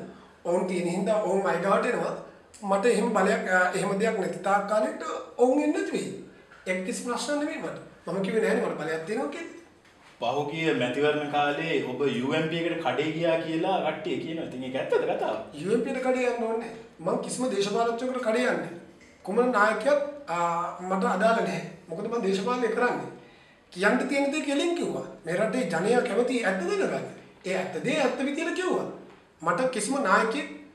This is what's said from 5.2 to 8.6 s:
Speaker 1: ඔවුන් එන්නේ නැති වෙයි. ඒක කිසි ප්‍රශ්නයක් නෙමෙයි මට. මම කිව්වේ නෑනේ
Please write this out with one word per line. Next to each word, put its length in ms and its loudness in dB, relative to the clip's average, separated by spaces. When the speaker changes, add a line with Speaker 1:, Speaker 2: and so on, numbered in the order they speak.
Speaker 1:
ඔවුන් 280 6
එන්නේ 140 2
නැති 160 -2
වෙයි. 180 -4
ඒක 220 -4
කිසි 200 -6
ප්‍රශ්නයක් 340 -2
නෙමෙයි 200 -4
මට. 200 -8
මම 200 -4
කිව්වේ 200 0
නෑනේ 240 2